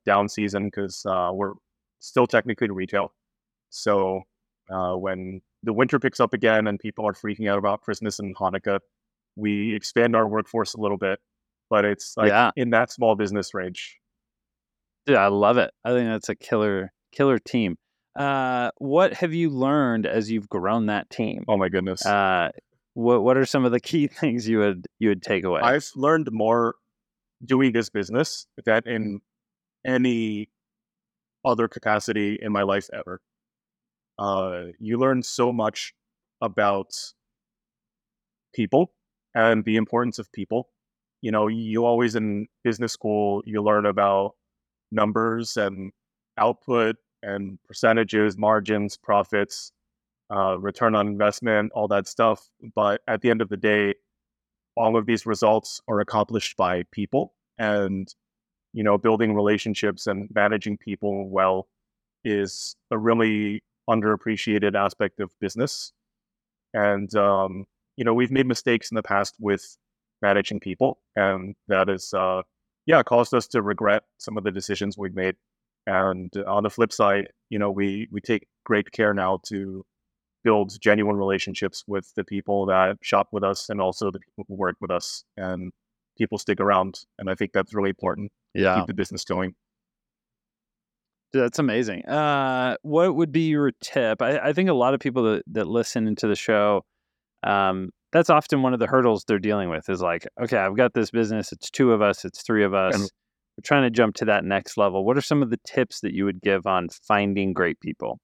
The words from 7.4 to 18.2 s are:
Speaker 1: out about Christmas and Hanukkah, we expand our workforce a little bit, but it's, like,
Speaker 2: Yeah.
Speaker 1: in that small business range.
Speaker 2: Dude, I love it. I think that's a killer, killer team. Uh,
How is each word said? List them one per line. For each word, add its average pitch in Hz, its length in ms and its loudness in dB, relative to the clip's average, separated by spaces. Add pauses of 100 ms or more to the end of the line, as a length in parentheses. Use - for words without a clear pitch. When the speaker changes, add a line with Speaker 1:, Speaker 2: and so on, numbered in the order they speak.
Speaker 1:
out 101 80 0
about 101 220 -2
Christmas 107 380 -8
and 98 180 -10
Hanukkah, 98 440 -4 (560)
we 104 380 -2
expand 117 400 0
our 113 140 4
workforce 107 460 -4
a 110 60 -12
little 101 180 -2
bit, 95 220 -4 (500)
but 104 160 4
it's, - 320 -4
like, 107 100 6
Speaker 2:
Yeah. 107 260 2
Speaker 1:
in 120 160 -2
that 117 220 2
small 110 240 2
business 101 380 -4
range. 92 440 -10 (1080)
Speaker 2:
Dude, 143 100 6
I 101 120 6
love 101 280 4
it. - 160 2 (120)
I 120 80 0
think 123 160 2
that's 110 200 -4
a 104 60 -2
killer, 101 580 -2 (200)
killer 135 260 2
team. 101 400 -2 (360)
Uh, 131 640 -2